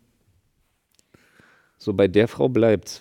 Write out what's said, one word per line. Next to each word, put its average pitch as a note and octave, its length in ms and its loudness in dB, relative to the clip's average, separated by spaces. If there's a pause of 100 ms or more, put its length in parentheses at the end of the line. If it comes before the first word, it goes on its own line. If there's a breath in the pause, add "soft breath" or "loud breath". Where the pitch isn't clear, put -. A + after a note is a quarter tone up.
(1800 soft breath)
So, G#2 140 -8
bei G2 140 2
der G2+ 200 2
Frau C3+ 220 -2
bleibt's A2+ 520 0